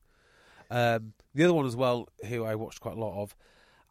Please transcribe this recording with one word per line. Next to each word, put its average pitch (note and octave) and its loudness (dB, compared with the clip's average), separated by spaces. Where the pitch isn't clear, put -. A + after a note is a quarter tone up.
Um, A#2 0
the C#3+ 6
other F3+ 8
one D3+ 4
as A#2 -4
well, B2 0
who A#2 -4
I A2 -2
watched A2 -8
quite G2 -8
a A2+ -6
lot G2+ -6
of, G2+ -10